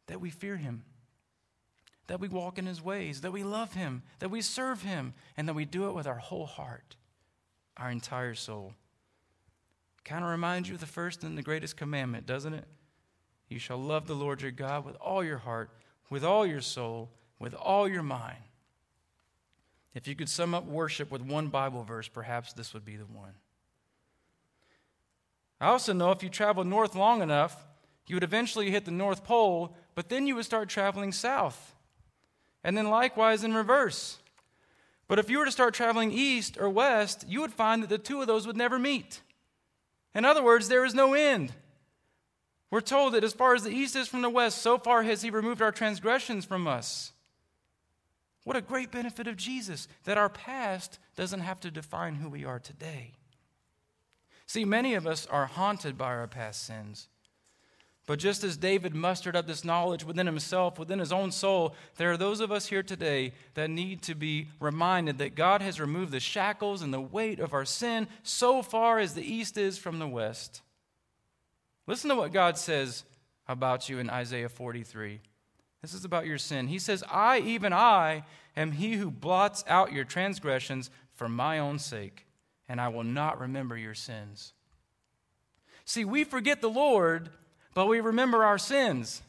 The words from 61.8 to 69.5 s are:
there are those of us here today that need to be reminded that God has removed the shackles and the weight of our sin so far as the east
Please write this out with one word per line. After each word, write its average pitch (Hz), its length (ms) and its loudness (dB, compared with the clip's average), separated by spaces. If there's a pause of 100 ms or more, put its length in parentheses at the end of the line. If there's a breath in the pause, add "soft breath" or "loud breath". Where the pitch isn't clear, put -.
there 170 140 2
are 170 60 2
those 202 220 0
of 214 120 0
us 208 140 0
here 190 160 -2
today 151 540 -2 (180 loud breath)
that 156 160 -4
need 175 320 -6
to 160 140 -6
be 156 340 -2 (100)
reminded 156 600 2
that - 160 -4
God 190 260 6
has 185 180 -4
removed 156 320 -2
the 131 80 -2
shackles 202 640 -2
and 143 100 -4
the 135 80 -4
weight 202 400 -4
of 147 140 -4
our 135 120 0
sin 226 440 -2 (140 loud breath)
so 254 400 4
far 226 340 4
as 190 160 0
the - 100 -6
east 226 340 -6